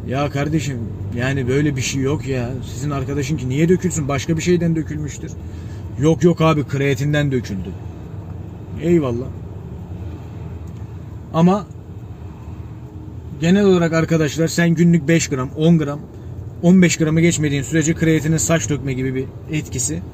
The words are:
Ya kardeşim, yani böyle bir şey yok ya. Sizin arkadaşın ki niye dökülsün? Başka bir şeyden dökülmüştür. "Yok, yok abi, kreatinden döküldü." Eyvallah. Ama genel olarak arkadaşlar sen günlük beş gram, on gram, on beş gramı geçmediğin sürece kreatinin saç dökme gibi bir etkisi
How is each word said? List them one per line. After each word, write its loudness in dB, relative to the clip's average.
Ya -2
kardeşim, -2
yani 0
böyle 2
bir -2
şey -2
yok -2
ya. -2
Sizin -4
arkadaşın -2
ki -4
niye 2
dökülsün? 2
Başka 0
bir -2
şeyden 2
dökülmüştür. -4
"Yok, 4
yok 6
abi, 4
kreatinden 2
döküldü." -2
Eyvallah. 2
Ama 4
genel 6
olarak 6
arkadaşlar 2
sen 2
günlük 6
beş 4
gram, -4
on 6
gram, -2
on 8
beş 4
gramı 4
geçmediğin 2
sürece 2
kreatinin 2
saç 0
dökme -2
gibi -2
bir -2
etkisi -4